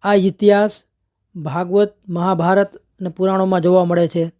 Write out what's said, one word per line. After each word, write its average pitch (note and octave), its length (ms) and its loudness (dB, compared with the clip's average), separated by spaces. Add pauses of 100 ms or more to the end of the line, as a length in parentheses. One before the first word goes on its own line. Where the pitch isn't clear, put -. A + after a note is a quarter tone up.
આ G3+ 100 0
ઇતિહાસ G3+ 580 2 (640)
ભાગવત, F3+ 600 -2 (140)
મહાભારત F3+ 640 -2
અને - 340 -14
પુરાણોમાં F#3+ 520 -2
જોવા F3+ 240 2
મળે E3+ 220 0
છે. E3+ 320 -6